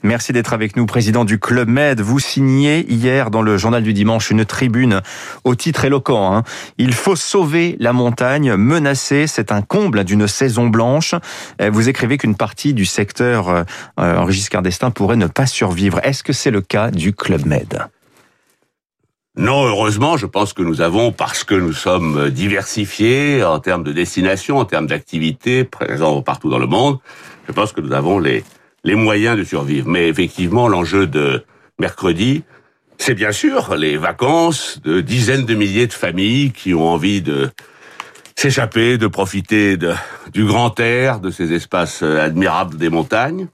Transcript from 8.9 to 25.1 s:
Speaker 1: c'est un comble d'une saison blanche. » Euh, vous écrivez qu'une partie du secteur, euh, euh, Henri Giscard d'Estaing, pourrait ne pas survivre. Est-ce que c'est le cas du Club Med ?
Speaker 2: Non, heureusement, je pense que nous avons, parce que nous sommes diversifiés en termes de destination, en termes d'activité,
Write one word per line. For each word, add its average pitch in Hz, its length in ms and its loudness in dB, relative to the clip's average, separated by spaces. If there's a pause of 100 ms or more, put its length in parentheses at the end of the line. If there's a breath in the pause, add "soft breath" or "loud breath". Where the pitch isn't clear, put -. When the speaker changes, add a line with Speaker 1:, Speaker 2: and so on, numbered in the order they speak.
Speaker 1:
c'est 117 260 -4
un 104 100 0
comble 131 420 0
d'une 104 240 2
saison 120 380 0
blanche. » 120 480 2 (480 loud breath)
Euh, 104 100 2
vous 113 160 4
écrivez 131 300 0
qu'une 107 180 0
partie 127 380 -2
du 101 100 2
secteur, 107 640 0
euh, 87 140 2 (360 loud breath)
euh, 87 200 2
Henri 87 160 2
Giscard 98 260 -2
d'Estaing, 92 300 -2
pourrait 107 260 0
ne 104 100 2
pas 135 200 0
survivre. 92 560 0
Est-ce 139 200 -2
que 143 120 -2
c'est - 160 0
le 104 100 0
cas 107 300 -2
du 92 240 0
Club 76 320 -2
Med ? - 420 -4 (1500 soft breath)
Speaker 2:
Non, 135 260 2
heureusement, 110 540 2
je 101 80 -4
pense 98 260 -2
que - 80 -8
nous 82 220 0
avons, 104 280 2
parce - 320 -6
que 104 120 -2
nous 90 180 2
sommes 78 560 0
diversifiés 107 1120 0
en 80 180 0
termes 90 220 -2
de 73 100 -6
destination, 90 680 0
en - 80 2
termes 78 220 -2
d'activité, 80 760 -2